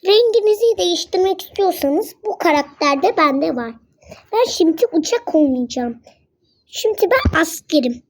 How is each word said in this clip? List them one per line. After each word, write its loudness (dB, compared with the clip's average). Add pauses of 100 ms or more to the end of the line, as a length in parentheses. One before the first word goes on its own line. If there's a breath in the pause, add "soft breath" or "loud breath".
Renginizi 2
değiştirmek -2
istiyorsanız -2 (120)
bu -6
karakterde 0
bende 0
var. -10 (580 loud breath)
Ben 2
şimdi 2 (100)
uçak -2
oynayacağım. 0 (640 soft breath)
Şimdi -4
ben 2
askerim. -2